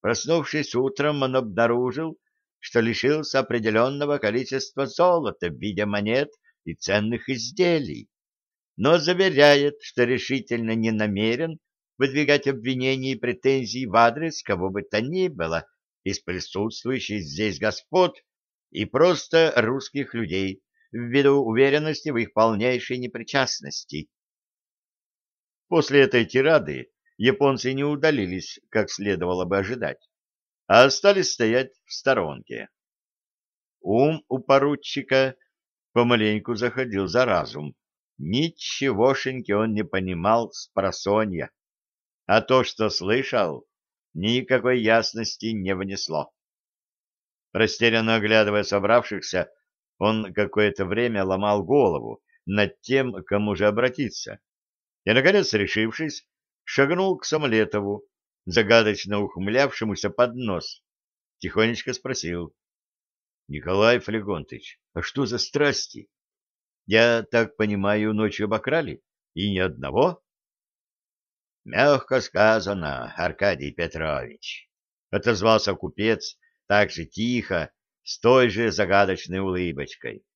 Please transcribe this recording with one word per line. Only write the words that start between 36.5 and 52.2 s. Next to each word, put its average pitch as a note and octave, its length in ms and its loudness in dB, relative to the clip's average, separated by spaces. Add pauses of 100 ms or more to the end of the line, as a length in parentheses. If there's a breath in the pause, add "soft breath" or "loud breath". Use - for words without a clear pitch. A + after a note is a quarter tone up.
заходил A2+ 540 -2
за A#2+ 160 2
разум. D2+ 520 -2 (420)
Ничегошеньки C3 1300 -2
он G#2+ 220 0
не G#2 100 -2
понимал F#2+ 680 -2
с - 160 -16
просонья, F#2+ 840 -2 (760)
а G#2+ 140 4
то, C3 240 2
что A2 260 -2
слышал, G2 760 -2 (480)
никакой A#2+ 680 0
ясности A2 640 0
не G2 280 -2
внесло. F#2 580 -6 (1200)
Растерянно A2+ 640 2
оглядывая G#2 460 2
собравшихся, G2+ 880 0 (480)
он G#2 340 -2
какое-то G2+ 520 0
время G#2 400 -2
ломал G2 400 0
голову E2+ 580 0 (240)